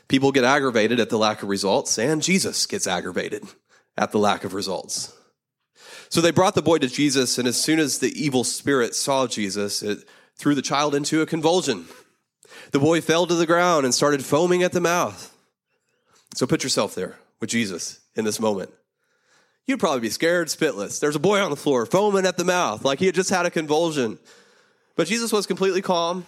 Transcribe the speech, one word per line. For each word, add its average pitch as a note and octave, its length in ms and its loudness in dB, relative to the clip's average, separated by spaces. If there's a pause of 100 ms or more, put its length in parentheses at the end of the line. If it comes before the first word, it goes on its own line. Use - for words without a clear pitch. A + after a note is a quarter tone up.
People C3+ 240 4
get C3 140 4
aggravated A#2+ 560 4
at G#2+ 80 -2
the A#2 80 0
lack G#2+ 260 0
of G2+ 60 -6
results, G2 500 0
and D3 240 0
Jesus D#3+ 420 0
gets G2+ 220 -4
aggravated F#2 580 -6 (520)
at G#2+ 160 -2
the A2+ 40 0
lack G2+ 280 0
of F#2 80 -8
results. F#2+ 580 -8 (960)
So - 140 0
they E3+ 100 4
brought F#3 240 2
the F3+ 60 4
boy D#3+ 160 4
to C#3 100 0
Jesus, C3+ 500 0
and B2 120 0
as A#2 120 -2
soon D#3 180 2
as D3+ 200 0
the B2 180 -2
evil B2+ 280 0
spirit C3 500 -2
saw C3+ 320 0
Jesus, G#2 560 -6
it G#2 240 -6 (280)
threw D3 200 0
the B2+ 80 -2
child D3 320 0
into D3+ 260 0
a D3+ 60 0
convulsion. D#3 600 0 (840)
The C#3+ 80 2
boy D#3+ 220 4
fell E3 260 2
to F3 80 0
the E3+ 100 2
ground E3+ 400 4
and B2+ 80 0
started C#3+ 320 2
foaming F3+ 380 2
at F3+ 100 0
the F3+ 80 0
mouth. E3 500 -2 (1000)
So B2+ 140 -2
put E3 160 -2
yourself B2+ 320 -2
there F2+ 240 -8 (200)
with A2+ 120 -8
Jesus G2+ 480 -4 (160)
in A2 100 -2
this G#2+ 140 -2
moment. G#2 340 -2 (960)
You'd C4 120 -2
probably C#3+ 220 0
be A2 80 -2
scared E3+ 380 0
spitless. G2+ 520 -4
There's D3 160 0
a D3+ 40 -2
boy G3 200 2
on F3+ 120 0
the C#3 40 -2
floor B2+ 300 0
foaming F#3+ 400 2
at F3+ 120 0
the F3 60 -4
mouth, E3 400 0
like C3+ 160 2
he F#3 60 2
had F3+ 100 2
just F#3 140 0
had F3+ 160 0
a E3+ 60 -2
convulsion. D3+ 680 0 (800)
But E3+ 120 0
Jesus A3+ 240 -2
was G#3 140 0
completely F#3+ 360 0
calm F3 460 -2